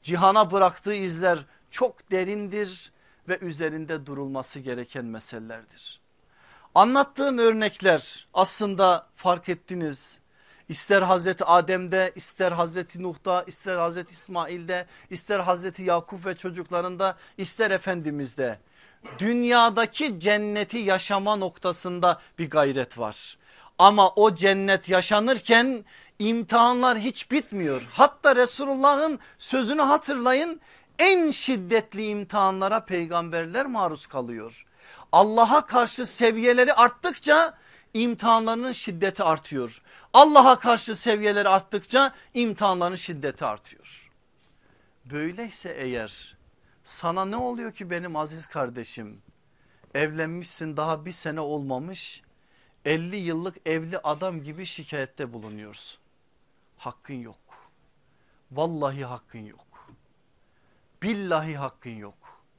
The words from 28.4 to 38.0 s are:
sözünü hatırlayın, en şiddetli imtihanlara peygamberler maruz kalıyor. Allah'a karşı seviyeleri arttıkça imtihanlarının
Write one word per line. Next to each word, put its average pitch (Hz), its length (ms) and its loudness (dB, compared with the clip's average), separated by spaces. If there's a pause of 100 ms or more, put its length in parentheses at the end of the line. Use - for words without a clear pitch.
sözünü 262 440 0
hatırlayın, 285 800 0 (380)
en 349 320 4
şiddetli 214 760 -2
imtihanlara 196 800 -2
peygamberler 170 840 -4
maruz 190 400 -4
kalıyor. 117 600 -10 (460)
Allah'a 220 540 4
karşı 240 400 0
seviyeleri 240 680 2
arttıkça 294 840 2 (360)
imtihanlarının 226 800 0